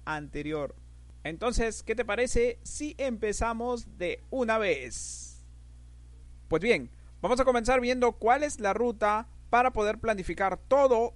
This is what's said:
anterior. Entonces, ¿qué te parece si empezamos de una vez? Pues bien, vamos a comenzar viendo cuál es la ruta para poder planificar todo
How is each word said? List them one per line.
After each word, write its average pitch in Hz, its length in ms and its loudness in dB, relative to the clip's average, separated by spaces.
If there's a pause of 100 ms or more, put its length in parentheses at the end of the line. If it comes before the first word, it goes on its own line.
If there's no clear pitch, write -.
anterior. 147 680 -6 (480)
Entonces, 226 600 -2
¿qué 220 120 -2
te 226 120 -2
parece 233 560 0
si - 340 -10
empezamos 233 1000 -4
de 170 320 -4
una 233 260 0
vez? 139 880 -4 (1000)
Pues 160 160 0
bien, 175 280 2 (300)
vamos 233 200 2
a 262 40 4
comenzar 247 380 4
viendo 247 300 2
cuál 247 300 2
es 294 160 -4
la 202 140 0
ruta 214 560 0 (220)
para 247 240 4
poder 214 240 0
planificar 190 580 -2
todo 262 600 4